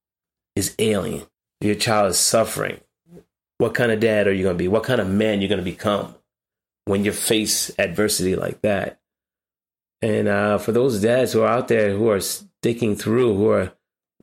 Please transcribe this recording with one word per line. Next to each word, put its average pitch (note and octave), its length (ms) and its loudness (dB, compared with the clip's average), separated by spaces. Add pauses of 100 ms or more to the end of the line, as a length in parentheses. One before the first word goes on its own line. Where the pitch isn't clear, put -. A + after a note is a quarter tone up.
(560)
is F#2+ 220 -4
ailing? G#2 480 -2 (340)
Your G#2 160 0
child G#2 340 2
is F#2+ 80 -2
suffering. - 640 0 (800)
What A2+ 160 0
kind A#2+ 160 2
of A2 80 0
dad G#2+ 300 2
are G2 40 2
you F#2+ 120 0
gonna F#2 120 0
be? F2+ 120 0
What A2 160 0
kind B2+ 160 0
of F#2+ 80 -2
man G#2 320 2
you're G2 80 -2
gonna F#2+ 140 -2
become G2+ 520 -4 (720)
when G2+ 200 0
you G#2 60 0
face - 640 -2
adversity F#2 600 0
like - 260 -6
that? G2+ 380 -4 (1000)
And, G#2+ 280 0
uh, G#2 300 2
for - 120 -4
those A#2+ 300 2
dads A#2+ 320 2
who A2 100 2
are G#2+ 60 2
out B2 180 0
there A2 240 2
who G#2 180 0
are G2+ 120 2
sticking - 720 -4
through, A2+ 420 0
who G#2+ 140 2
are G2 220 0 (500)